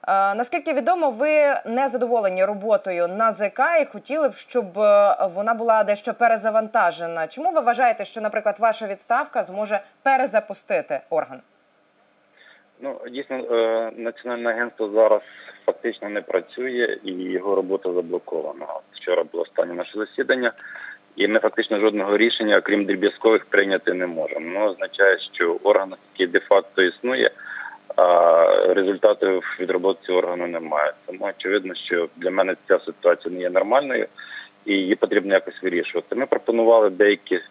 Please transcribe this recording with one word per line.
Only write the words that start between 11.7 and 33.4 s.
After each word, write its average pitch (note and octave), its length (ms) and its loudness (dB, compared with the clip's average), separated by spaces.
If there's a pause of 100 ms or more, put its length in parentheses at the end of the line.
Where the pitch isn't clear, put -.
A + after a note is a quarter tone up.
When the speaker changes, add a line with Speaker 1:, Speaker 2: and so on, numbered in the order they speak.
Speaker 2:
Ну, C3+ 200 -12 (100)
дійсно, C3 260 -10
е, A2+ 600 0
Національне A#2 540 -6
агентство A2 380 -4
зараз G#2+ 320 4 (460)
фактично G#2 420 -4
не G#2 140 -6
працює A#2+ 840 -4
і F#2+ 80 -8
його F#2 420 -4
робота F#2 380 -2
заблокована. E2 720 -6 (260)
Вчора F2 400 -2
було E2+ 100 -4
останнє F2 320 -4
наше F2 240 -10
засідання, B2+ 540 -2 (640)
і G2+ 120 2
ми A2 120 2
фактично A2 400 -2
жодного G#2 360 0
рішення, A2 420 2
окрім G2+ 260 0
дріб'язкових, G2+ 600 2
прийняти G2 480 0
не F2+ 140 -4
можемо. D#2+ 440 -6 (100)
Ну, G#2+ 60 0
означає, F#2+ 520 2 (140)
що E2+ 300 0
орган, G2 320 2 (180)
який F#2 140 0
де-факто F#2+ 560 2
існує, F#2 480 -2 (680)
а E2+ 720 4
результатів F#2+ 920 0
від F2+ 100 -6
роботи F2+ 360 -2
цього F2+ 120 0
органу F2 280 -2
немає. D#2 460 -2 (140)
Тому F#2+ 200 -10 (120)
очевидно, F#2 360 -2
що E2+ 420 -4
для F2 140 -4
мене F#2+ 260 0 (120)
ця F#2 100 4
ситуація E2+ 560 0
не F2+ 60 -8